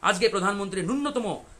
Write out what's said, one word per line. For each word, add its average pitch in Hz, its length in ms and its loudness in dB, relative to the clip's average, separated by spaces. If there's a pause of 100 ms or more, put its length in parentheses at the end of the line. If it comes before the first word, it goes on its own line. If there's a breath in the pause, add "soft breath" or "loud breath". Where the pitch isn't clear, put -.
আজকে 202 280 4
প্রধানমন্ত্রীর 196 560 -2
ন্যূনতম 254 580 -2 (160)